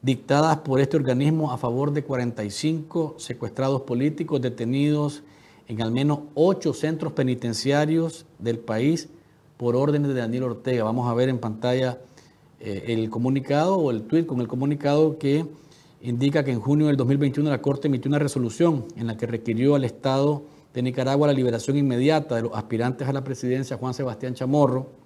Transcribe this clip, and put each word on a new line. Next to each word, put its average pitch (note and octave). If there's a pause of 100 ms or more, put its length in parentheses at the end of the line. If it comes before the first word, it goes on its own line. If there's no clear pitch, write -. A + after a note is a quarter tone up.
dictadas C#3+
por C3+
este C#3
organismo C#3+
a B2
favor C3
de C#3+
cuarenta A#2+
y G#2
cinco D#3
secuestrados C3+
políticos C#3+
detenidos C#3 (420)
en A2+
al A2+
menos C#3+ (140)
ocho E3+
centros D#3
penitenciarios C#3 (140)
del A2+
país B2+ (480)
por A#2+
órdenes C#3+
de B2
Daniel A#2+
Ortega. A#2+
Vamos A#2+
a A#2
ver B2
en B2+
pantalla, B2 (600)
eh, G2
el A2+
comunicado C#3
o D3+
el A2+
tuit D#3+
con B2+
el A#2
comunicado C#3+
que D3 (580)
indica C3+
que C3
en A#2
junio D3
del D3
dos C3
mil C#3
veintiuno C#3+
la C3
Corte C#3
emitió C3+
una C#3+
resolución C#3 (100)
en A#2
la A2
que A#2
requirió A#2
al C#3
Estado C#3 (280)
de B2
Nicaragua C3+
la D3
liberación B2+
inmediata C#3
de A#2
los A#2
aspirantes A#2+
a C3+
la C3+
presidencia C3
Juan B2
Sebastián B2+
Chamorro C3 (140)